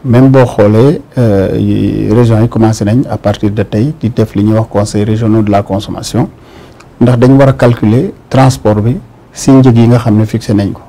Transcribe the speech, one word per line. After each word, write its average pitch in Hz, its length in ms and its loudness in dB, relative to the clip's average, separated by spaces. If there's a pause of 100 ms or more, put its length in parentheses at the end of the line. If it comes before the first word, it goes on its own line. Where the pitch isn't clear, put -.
Même 131 240 2
boo 131 160 4
xoolee, 113 560 2 (160)
euh, 101 400 0
yi, 104 560 -2
régions 113 260 2
yi 117 80 0
commencé 113 380 0
nañ 113 240 0
à 107 80 -6
partir 101 340 -4
de 104 120 -4
tey 123 360 -4
di 113 120 -4
def 110 240 -4
li 101 80 0
ñuy 110 100 2
wax 110 160 0
conseil 104 340 -2
régionaux 110 380 0
de 104 80 -2
la 101 140 0
consommation, 101 680 -6 (720)
ndax 123 160 2
dañ 127 200 4
war 135 120 4
a - 40 0
calculer 123 600 0 (160)
transport 131 460 0
bi 117 220 -2 (360)
si - 180 -2
njëg 131 240 4
yi 117 120 4
nga 120 100 2
xam 113 200 0
ne 107 80 2
fixé 110 280 -4
nañ 101 180 0
ko. - 180 -14